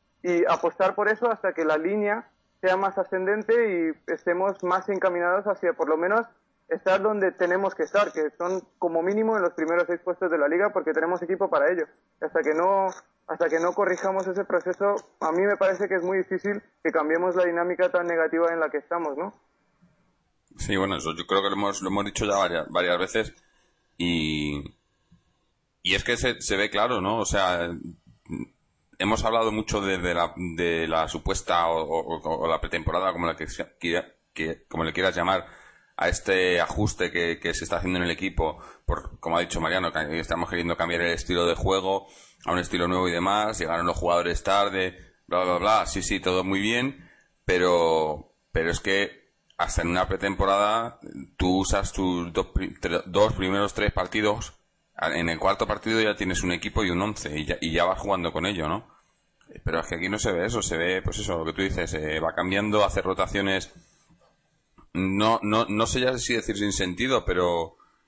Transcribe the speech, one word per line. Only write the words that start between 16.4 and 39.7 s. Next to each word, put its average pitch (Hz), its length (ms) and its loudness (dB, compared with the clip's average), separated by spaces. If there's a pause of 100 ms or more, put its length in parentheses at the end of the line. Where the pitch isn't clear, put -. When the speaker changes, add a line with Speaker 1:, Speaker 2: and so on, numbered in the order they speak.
Speaker 1:
que 160 80 0
cambiemos 165 440 0
la 180 100 4
dinámica 175 460 0
tan 175 140 0
negativa 165 480 2
en 165 60 -2
la 156 100 0
que 151 80 -4
estamos, 151 400 -4
¿no? 190 160 -6 (1200)
Speaker 2:
Sí, 101 220 -2
bueno, 95 200 0
eso 78 200 -4
yo 87 80 -8
creo 98 160 2
que 98 80 0
lo 98 60 -2
hemos, 101 260 -2
lo 95 80 -4
hemos 101 160 -2
dicho 101 200 -4
ya 101 120 2
varias, 87 320 0
varias 87 300 2
veces 107 340 -2 (640)
y, 78 640 -2 (1160)
y 92 140 0
es 101 80 0
que 120 120 0
se, 120 260 0
se 101 160 -2
ve 104 120 2
claro, 107 320 0
¿no? 101 160 0
O 104 80 0
sea, 90 440 0 (1300)
hemos 104 280 2
hablado 113 260 2
mucho 107 300 -2
de, 98 160 0
de 87 160 0
la, 85 200 0 (220)
de 82 320 0
la 80 200 0
supuesta 85 600 0
o, 82 160 2
o, 80 380 -4 (220)
o 82 40 0
la 82 140 0
pretemporada, 82 500 -2
como 85 160 -2
la 80 80 -2
que, 78 100 -10 (340)
que, 85 240 0 (300)
que, 80 340 -6
como 82 160 -4
le 80 100 -2
quieras 92 220 0
llamar, 90 300 0 (520)
a 85 120 2
este 90 520 2
ajuste 90 500 0
que, 85 280 0
que 82 140 -2
se - 100 -4
está 85 140 -2
haciendo 90 220 -2
en 87 60 0
el 85 60 0
equipo, 82 480 -2 (260)
por, - 340 -4
como 82 180 0
ha 87 40 4
dicho 87 200 -2
Mariano, 85 300 0